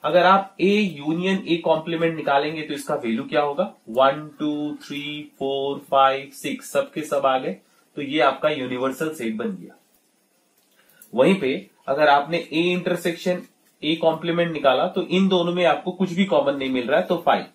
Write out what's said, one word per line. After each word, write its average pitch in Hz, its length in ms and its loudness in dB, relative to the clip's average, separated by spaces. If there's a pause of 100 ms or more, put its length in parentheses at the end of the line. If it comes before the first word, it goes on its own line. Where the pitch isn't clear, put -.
अगर 170 220 4
आप - 320 4
A - 80 0
union 180 720 0 (100)
A 165 140 0
complement 165 540 0
निकालेंगे 151 460 0
तो 147 120 -8
इसका 139 220 -4
value 120 280 -4
क्या 147 180 0
होगा, 147 220 -2 (260)
वन, 139 400 2 (100)
टू, 147 440 -4
थ्री, 147 560 -10
फ़ोर, 139 400 -2 (100)
फ़ाइव, 135 440 4
सिक्स, - 380 -10
सबके 143 320 -2
सब 139 220 -2
आ 131 140 4
गए, 160 160 -6 (420)
तो 147 40 -8
ये 143 200 -4
आपका 143 280 2
universal 131 640 -4
set 113 220 -6
बन 110 160 -6
गया। 90 240 -14 (1400)
वहीं 143 260 6
पे 135 120 0 (360)
अगर 147 220 4
आपने 147 340 2
A 156 240 -2
intersection 180 760 -2 (420)
A 160 140 0
complement 170 560 0
निकाला 139 340 2
तो 185 200 -4
इन 190 200 2
दोनों 175 260 2
में 180 120 0
आपको 156 260 0
कुछ 180 220 -2
भी 185 120 2
common 139 300 2
नहीं 135 140 -4
मिल 127 180 -2
रहा 147 120 2
है, 185 60 -2
तो 175 120 -2
फ़ाइव। 110 380 0